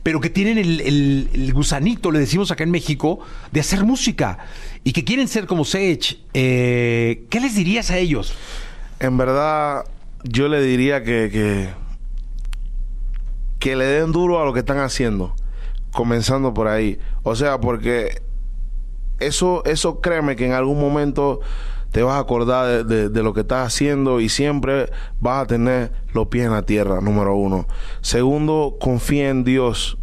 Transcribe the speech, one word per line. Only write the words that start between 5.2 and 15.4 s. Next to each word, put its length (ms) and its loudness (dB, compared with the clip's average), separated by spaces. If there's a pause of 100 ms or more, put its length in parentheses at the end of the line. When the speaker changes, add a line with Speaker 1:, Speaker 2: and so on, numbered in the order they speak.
Speaker 1:
ser 180 -2
como 200 0
Sech. 540 0 (140)
Eh, 960 2
¿qué 120 0
les 140 0
dirías 360 2
a 60 2
ellos? 360 0 (680)
Speaker 2:
En 160 2
verdad, 680 0 (440)
yo 200 2
le 140 2
diría 420 2
que, 280 0
que, 380 0 (1900)
que 160 0
le 100 0
den 260 2
duro 300 2
a 40 0
lo 80 0
que 60 2
están 200 0
haciendo, 560 0 (560)